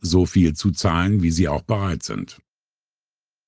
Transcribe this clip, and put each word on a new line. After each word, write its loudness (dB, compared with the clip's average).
so 2
viel 2
zu -2
zahlen, 0
wie 2
sie 0
auch -4
bereit -4
sind. -10